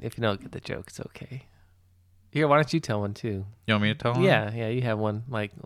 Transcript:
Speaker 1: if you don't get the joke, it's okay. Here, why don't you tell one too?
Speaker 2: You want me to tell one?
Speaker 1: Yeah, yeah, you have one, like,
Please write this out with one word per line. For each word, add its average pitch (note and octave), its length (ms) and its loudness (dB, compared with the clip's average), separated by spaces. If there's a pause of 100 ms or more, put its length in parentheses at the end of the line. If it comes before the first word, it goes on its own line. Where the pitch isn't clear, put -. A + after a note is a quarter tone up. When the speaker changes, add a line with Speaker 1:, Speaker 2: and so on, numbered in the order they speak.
Speaker 1:
if - 180 -10
you A#2 40 -4
don't G2+ 180 0
get - 120 -16
the - 80 -10
joke, - 280 -8
it's - 120 -14
okay. - 440 -14 (880)
Here, D3 180 2
why C#3+ 80 8
don't D3+ 160 4
you D#3+ 80 2
tell G#2+ 200 -2
one G#2 140 -4
too? G2 300 -6 (220)
Speaker 2:
You A2+ 80 4
want G#2 80 4
me G#2+ 80 4
to G#2+ 40 0
tell A#2+ 200 -2
one? D3 80 2
Speaker 1:
Yeah, A2 300 4
yeah, A2+ 160 -4
you B2 140 0
have A2+ 160 0
one, G#2+ 300 -2
like, G#2+ 240 -4 (140)